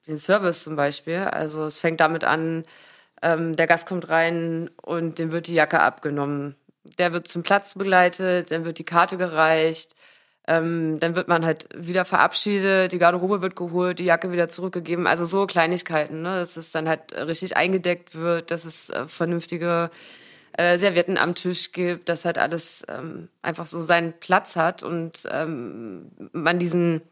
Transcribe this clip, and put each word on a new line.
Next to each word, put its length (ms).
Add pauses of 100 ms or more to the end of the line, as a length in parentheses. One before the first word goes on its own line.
den 120
Service 460
zum 120
Beispiel. 420
Also 460
es 160
fängt 200
damit 240
an, 400 (580)
ähm, 340
der 100
Gast 200
kommt 220
rein 600 (120)
und 360
dem 140
wird 140
die 80
Jacke 260
abgenommen. 760 (420)
Der 140
wird 160
zum 160
Platz 300
begleitet, 760
dann 140
wird 140
die 60
Karte 320
gereicht, 760 (540)
ähm, 500
dann 160
wird 140
man 180
halt 300
wieder 280
verabschiedet, 840
die 80
Garderobe 440
wird 120
geholt, 460
die 40
Jacke 280
wieder 160
zurückgegeben. 580
Also 180
so 220
Kleinigkeiten, 760
ne? 80 (100)
Dass 160
es 160
dann 160
halt 260
richtig 420
eingedeckt 600
wird, 340
dass 140
es, 260
äh, 160
vernünftige, 840 (640)
äh, 240
Servietten 380
am 200
Tisch 340
gibt, 380
dass 160
halt 140
alles, 500
ähm, 400 (120)
einfach 260
so 160
seinen 360
Platz 380
hat 260
und, 480
ähm, 800 (220)
man 260
diesen 420 (120)